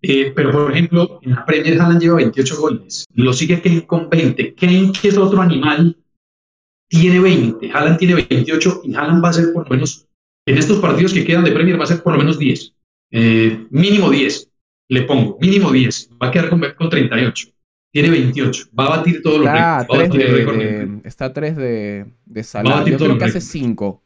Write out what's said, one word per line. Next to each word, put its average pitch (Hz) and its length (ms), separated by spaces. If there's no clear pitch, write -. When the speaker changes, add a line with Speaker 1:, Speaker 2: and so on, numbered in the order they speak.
Speaker 1:
Eh, 135 240
pero, 139 200
por 147 180
ejemplo, 170 500
en 127 100
la - 140
Premier 156 360
Haaland 170 200
lleva 170 140
veintiocho 135 460
goles. - 420
Lo 123 200
sigue 160 280
Kane 165 240
con 165 240
veinte. - 460
Kane, 190 460
que 202 80
es 196 80
otro 190 240
animal, 151 560
tiene 180 300
veinte. 139 520
Haaland 156 260
tiene 180 180
veintiocho 156 680
y - 100
Haaland 160 280
va 170 60
a 165 40
ser 170 180
por 170 140
lo - 100
menos, - 320
en 131 120
estos 202 220
partidos 170 340
que 175 120
quedan 170 180
de 151 80
Premier, 170 260
va 156 60
a 143 40
ser 170 140
por 160 120
lo 139 60
menos 151 200
diez. - 340
Eh, 113 580
mínimo 190 400
diez, - 400
le 127 120
pongo, 127 400
mínimo 190 320
diez. 127 360
Va 127 60
a - 20
quedar 165 180
con, 170 140
con 165 120
treinta 123 300
y 127 60
ocho. - 240
Tiene 147 180
veintiocho. 131 580
Va 135 60
a 160 120
batir 170 240
todos 151 180
los 147 80
Speaker 2:
Está 160 380
Speaker 1:
récords. - 40
Va 123 80
a 165 80
Speaker 2:
a - 20
tres - 20
Speaker 1:
batir 135 120
el 131 100
Speaker 2:
de, - 60
Speaker 1:
récord 113 200
de 107 280
Speaker 2:
de, 104 220
está - 180
a 131 80
tres 151 240
de, 107 480
de 117 100
Speaker 1:
Va 110 40
a 110 40
Speaker 2:
Salah. 110 340
Speaker 1:
batir 147 160
Speaker 2:
Yo 135 40
Speaker 1:
todos 151 100
Speaker 2:
creo 131 80
Speaker 1:
los - 20
Speaker 2:
que 143 80
hace 226 140
Speaker 1:
récords. - 120
Speaker 2:
cinco. 110 540